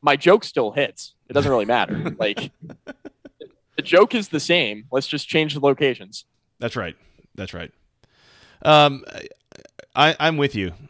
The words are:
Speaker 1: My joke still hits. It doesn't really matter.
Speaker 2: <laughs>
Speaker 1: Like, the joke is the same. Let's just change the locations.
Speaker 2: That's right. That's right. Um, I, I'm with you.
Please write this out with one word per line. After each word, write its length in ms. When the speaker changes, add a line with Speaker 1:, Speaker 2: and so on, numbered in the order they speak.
Speaker 1:
My 140
joke 280
still 280
hits. 420
It 40
doesn't 180
really 140
matter. 500
Speaker 2:
<laughs> 40
Speaker 1:
Like, 320
the 60
joke 300
is 160
the 100
same. 520
Let's 160
just 220
change 240
the 80
locations. 640
Speaker 2:
That's 160
right. 200
That's 180
right. 180
Um, 440
I, 240
I'm 180
with 180
you. 180